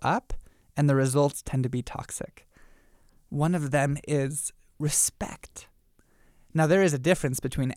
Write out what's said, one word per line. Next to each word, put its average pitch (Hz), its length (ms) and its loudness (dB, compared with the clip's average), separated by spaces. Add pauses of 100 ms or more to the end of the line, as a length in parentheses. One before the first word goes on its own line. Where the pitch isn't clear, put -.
up, 180 320 -2 (420)
and 147 120 4
the 139 60 4
results 135 480 2
tend 131 200 -2
to 123 60 -2
be 123 140 -4
toxic. - 640 -12 (800)
One 156 260 0
of 147 160 -2
them 143 260 2 (100)
is 143 460 -2 (260)
respect. - 880 -4 (840)
Now, 160 140 4
there 185 160 6
is 175 100 4
a 143 60 0
difference 135 420 0
between 131 360 -2